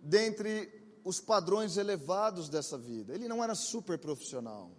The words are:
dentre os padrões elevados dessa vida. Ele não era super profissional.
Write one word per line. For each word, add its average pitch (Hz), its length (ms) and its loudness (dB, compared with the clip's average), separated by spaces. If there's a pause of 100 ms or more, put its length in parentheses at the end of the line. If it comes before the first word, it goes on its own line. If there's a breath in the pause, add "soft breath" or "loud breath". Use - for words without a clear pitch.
dentre 214 640 2 (380)
os 180 140 -2
padrões 196 580 4
elevados 190 720 0
dessa 147 260 -2
vida. 117 380 -6
Ele 226 140 -6
não 226 160 0
era 226 100 0
super 185 460 -2
profissional. 117 800 -6